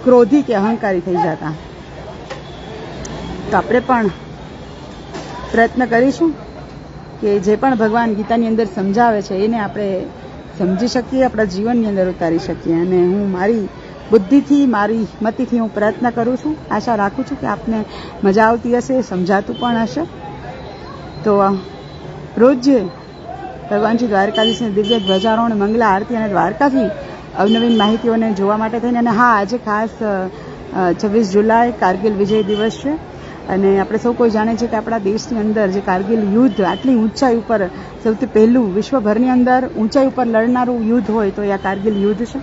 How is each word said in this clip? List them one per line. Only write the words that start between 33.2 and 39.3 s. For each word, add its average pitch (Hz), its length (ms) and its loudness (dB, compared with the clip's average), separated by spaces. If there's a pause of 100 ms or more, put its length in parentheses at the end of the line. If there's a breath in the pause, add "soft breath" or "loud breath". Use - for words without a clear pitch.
અને 196 320 4
આપણે 202 180 -2
સૌ 240 160 0
કોઈ 240 160 2
જાણીએ 220 260 0
છીએ 233 120 -2
કે 226 80 -2
આપણા 226 220 -2
દેશની 220 420 -2
અંદર 214 280 2
જે 185 120 0
કારગિલ 196 540 0
યુદ્ધ 220 280 4
આટલી 202 340 2
ઊંચાઈ 233 400 2
ઉપર, 214 320 0 (360 loud breath)
સૌથી 220 220 0
પહેલું 220 500 4
વિશ્વભરની 220 540 2
અંદર 254 380 4